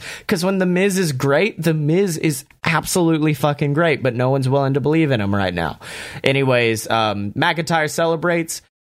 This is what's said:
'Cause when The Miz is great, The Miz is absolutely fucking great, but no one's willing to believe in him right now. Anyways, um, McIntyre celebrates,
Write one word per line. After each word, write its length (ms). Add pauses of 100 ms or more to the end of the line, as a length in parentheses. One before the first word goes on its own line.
(260)
'Cause 180
when 140
The 80
Miz 320
is 140
great, 500
The 100
Miz 460
is 260 (200)
absolutely 680
fucking 400
great, 300
but 140
no 120
one's 200
willing 260
to 60
believe 300
in 100
him 140
right 200
now. 240 (440)
Anyways, 680
um, 420
McIntyre 560
celebrates, 720 (280)